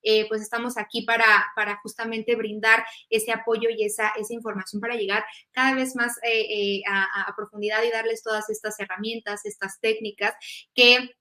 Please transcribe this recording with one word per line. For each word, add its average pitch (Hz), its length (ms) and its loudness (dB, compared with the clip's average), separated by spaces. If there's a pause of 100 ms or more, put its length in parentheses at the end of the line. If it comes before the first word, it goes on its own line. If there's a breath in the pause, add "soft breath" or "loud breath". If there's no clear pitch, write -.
eh, 214 280 4
pues, 214 100 -2
estamos 233 380 -4
aquí 214 240 -6
para, 220 520 6
para 208 280 -2
justamente 226 540 -4
brindar 220 500 2 (240 loud breath)
ese 220 220 0
apoyo 226 360 0
y 220 160 0
esa, 214 240 0 (100)
esa 208 140 -6
información 208 480 -6
para 233 160 -4
llegar 208 300 0 (260 loud breath)
cada 262 220 2
vez 262 200 -2
más, 240 280 -2
eh, 226 260 2
eh, 202 400 -2
a, 196 140 2
a, 196 260 -2
a - 80 -10
profundidad 208 460 -4
y 233 80 2
darles 226 320 -2
todas 214 260 -4
estas 214 320 -6
herramientas, 208 640 -6
estas 196 340 -8
técnicas 220 540 0 (420 loud breath)
que 247 360 8 (100)